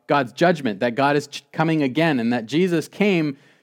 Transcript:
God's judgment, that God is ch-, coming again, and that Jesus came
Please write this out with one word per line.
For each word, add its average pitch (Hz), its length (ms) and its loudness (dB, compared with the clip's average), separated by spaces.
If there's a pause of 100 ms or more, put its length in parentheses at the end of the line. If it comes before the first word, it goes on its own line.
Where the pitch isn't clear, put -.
God's 139 280 0
judgment, 143 460 0
that 120 160 -2
God 143 200 2
is 147 120 -2
ch-, - 220 -16
coming 160 320 0
again, 139 380 0
and 113 140 0
that 117 100 -4
Jesus 160 440 0
came 180 500 0 (240)